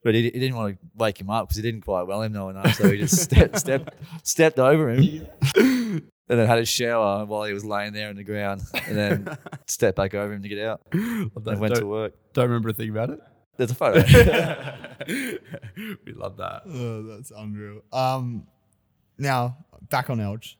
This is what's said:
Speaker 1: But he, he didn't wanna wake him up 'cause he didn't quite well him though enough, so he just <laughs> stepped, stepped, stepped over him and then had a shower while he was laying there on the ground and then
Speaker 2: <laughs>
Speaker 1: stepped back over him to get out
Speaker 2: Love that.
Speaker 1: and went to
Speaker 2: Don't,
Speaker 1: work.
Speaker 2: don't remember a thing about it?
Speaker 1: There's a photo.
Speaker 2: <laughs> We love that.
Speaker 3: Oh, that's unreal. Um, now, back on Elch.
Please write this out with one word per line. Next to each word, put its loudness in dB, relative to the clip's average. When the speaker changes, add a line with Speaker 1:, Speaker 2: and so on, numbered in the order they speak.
Speaker 1:
But 4
he, 4
he 0
didn't -4
wanna -6
wake -2
him -8
up -2
'cause -4
he -6
didn't -4
quite -4
well -4
him -4
though -6
enough, 2
so 6
he 0
just 0
<laughs> 0
stepped, 6
stepped, -2
stepped 4
over 6
him 4
and 4
then 4
had 4
a 0
shower 0
while -6
he -6
was -6
laying -4
there -8
on -12
the -14
ground -4
and -4
then -2
Speaker 2:
<laughs> -18
Speaker 1:
stepped -2
back -2
over -6
him -10
to -12
get -8
out -6
Speaker 2:
Love -6
that. -4
Speaker 1:
and -4
went 0
to 2
Speaker 2:
Don't, -4
Speaker 1:
work. -6
Speaker 2:
don't 2
remember 0
a -2
thing -6
about -4
it? -12
Speaker 1:
There's 0
a -2
photo. 4
Speaker 2:
<laughs> 4
We -14
love -12
that. -10
Speaker 3:
Oh, -8
that's -16
unreal. -14
Um, -4
now, -2
back -2
on -2
Elch. -6